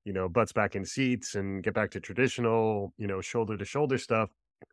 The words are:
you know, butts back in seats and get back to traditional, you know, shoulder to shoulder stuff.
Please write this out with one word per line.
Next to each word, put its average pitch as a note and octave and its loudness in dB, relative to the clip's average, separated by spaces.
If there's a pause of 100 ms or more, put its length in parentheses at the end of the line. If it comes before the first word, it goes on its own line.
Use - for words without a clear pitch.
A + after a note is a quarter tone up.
you G2+ -6
know, F#2 0
butts G2+ 4
back G#2+ 2
in G2 -2
seats B2 -2
and G2 -2
get G2+ -2
back G#2+ 0
to G2 -8
traditional, A2 0
you G#2 -6
know, G2 -2
shoulder A2 -2
to G2+ -6
shoulder C#3 0
stuff. A2+ 0 (440)